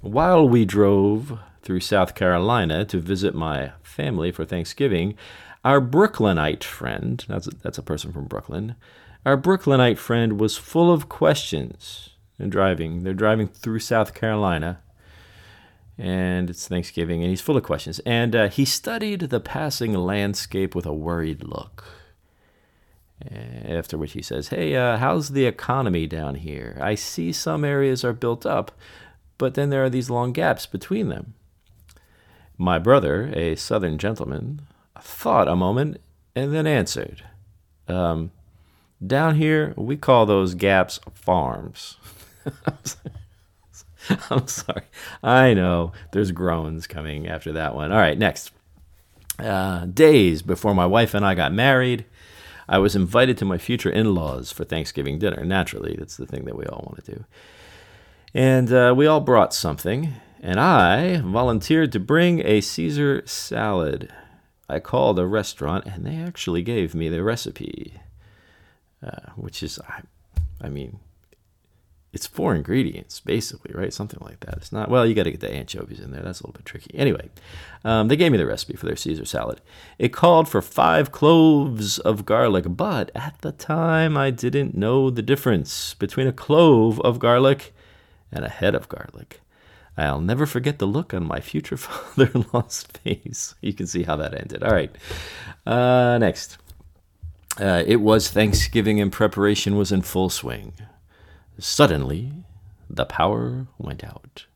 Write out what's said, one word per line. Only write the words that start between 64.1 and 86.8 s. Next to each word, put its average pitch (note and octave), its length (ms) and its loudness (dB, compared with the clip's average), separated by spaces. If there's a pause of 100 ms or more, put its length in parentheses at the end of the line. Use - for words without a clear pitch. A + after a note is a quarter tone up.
I C#2 100 -4
called A#2+ 400 2
a F2+ 60 2
restaurant, F#2+ 600 -4
and F2+ 200 -12
they D3+ 100 -8
actually D#3+ 460 -6
gave F#2 340 -2
me D#2+ 140 -4
the E2+ 140 -4
recipe, - 720 -8 (1080)
uh, - 340 -16
which - 280 -14
is, - 160 -10
I, - 220 -16 (600)
I - 80 -10
mean, C#2 300 -12 (1120)
it's - 140 -12
four - 260 -4
ingredients, F2+ 640 -4
basically, - 540 -6
right? - 180 -6
Something - 300 -10
like - 200 -20
that. - 160 -12
It's - 140 -16
not, G#2+ 160 -6
well, B2 160 4
you A2+ 120 4
gotta F2+ 160 0
get C#2+ 80 -8
the - 120 -8
anchovies - 480 -10
in B1+ 120 -14
there. C2 100 -12
That's F2+ 200 -12
a - 20 -16
little - 100 -16
bit - 100 -20
tricky. - 300 -18
Anyway, - 340 -2 (560)
um, A2 240 2
they C3 80 2
gave E3 160 4
me A#2+ 60 4
the E2 80 2
recipe - 300 -6
for - 100 -12
their D2+ 100 -4
Caesar D#2 300 -6
salad. A#1 360 -6 (360)
It - 160 0
called E3 340 6
for G2+ 140 0
five - 500 2
cloves D3 840 4
of G#2 260 0
garlic, G#2 460 2
but C3+ 460 -2
at C#3 260 -10
the D3+ 100 -6
time, D#3+ 640 0
I C#3 140 2
didn't B2+ 480 -2
know B2+ 320 2
the A#2 140 -2
difference A#2 720 0
between C3 320 -2
a B2+ 40 0
clove B2+ 720 6